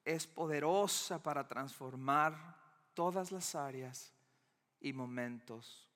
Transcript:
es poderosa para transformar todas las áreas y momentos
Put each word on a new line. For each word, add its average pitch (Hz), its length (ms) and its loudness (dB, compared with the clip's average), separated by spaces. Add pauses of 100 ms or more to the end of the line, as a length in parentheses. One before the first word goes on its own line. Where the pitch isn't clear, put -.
es 160 200 0
poderosa 165 960 2
para 143 240 0
transformar 139 1120 0 (380)
todas 180 380 2
las 185 220 -4
áreas 131 600 -6 (680)
y 135 140 -2
momentos 120 1000 -6